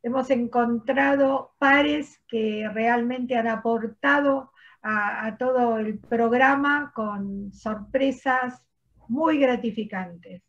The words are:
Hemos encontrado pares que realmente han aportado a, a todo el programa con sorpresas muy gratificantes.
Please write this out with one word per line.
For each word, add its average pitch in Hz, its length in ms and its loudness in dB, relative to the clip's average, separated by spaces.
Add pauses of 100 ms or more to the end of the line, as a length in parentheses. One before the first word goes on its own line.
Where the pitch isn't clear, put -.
Hemos 254 300 -2
encontrado 262 1300 0
pares 285 680 2
que 214 460 -2
realmente 240 640 0
han 226 100 0
aportado 247 1040 0 (300)
a, 214 460 -4
a 214 100 -8
todo 247 400 2
el 214 220 -4
programa 277 960 2
con 202 580 -8
sorpresas 254 1120 -4 (420)
muy 302 300 0
gratificantes. 196 1120 -4